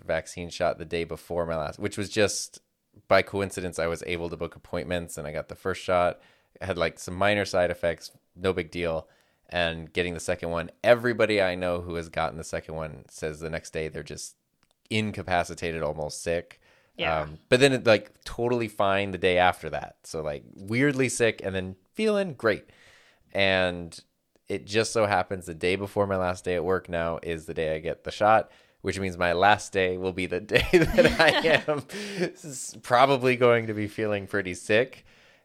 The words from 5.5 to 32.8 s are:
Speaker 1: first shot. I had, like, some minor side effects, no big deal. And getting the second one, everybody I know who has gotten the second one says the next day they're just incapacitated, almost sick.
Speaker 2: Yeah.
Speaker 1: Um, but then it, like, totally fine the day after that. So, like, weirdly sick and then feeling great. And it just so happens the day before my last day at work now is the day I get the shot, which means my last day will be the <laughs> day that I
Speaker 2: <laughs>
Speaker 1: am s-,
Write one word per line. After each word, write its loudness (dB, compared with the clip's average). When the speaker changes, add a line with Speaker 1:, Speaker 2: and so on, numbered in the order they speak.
Speaker 1:
first -6
shot. 2
I -10
had, -2
like, -2
some -10
minor 2
side 0
effects, -4
no 0
big -4
deal. -4
And -4
getting -2
the -8
second -4
one, -4
everybody 4
I 2
know -2
who -8
has -6
gotten -2
the -10
second -8
one -10
says -8
the -8
next -8
day -4
they're -10
just -14
incapacitated, -2
almost -4
sick. -4
Speaker 2:
Yeah. -2
Speaker 1:
Um, -10
but 4
then 6
it, 0
like, 4
totally -2
fine 0
the -6
day 4
after 2
that. -8
So, -8
like, -6
weirdly 0
sick 0
and -4
then -4
feeling 0
great. 0
And 0
it -6
just 0
so 2
happens -2
the -8
day 0
before -2
my 0
last -2
day 0
at 0
work 0
now -2
is -6
the -8
day -2
I -4
get -6
the -8
shot, 4
which -4
means -4
my 2
last 4
day 2
will -2
be -2
the -2
<laughs> -
day 2
that 6
I 4
Speaker 2:
<laughs> -2
Speaker 1:
am -2
s-, -14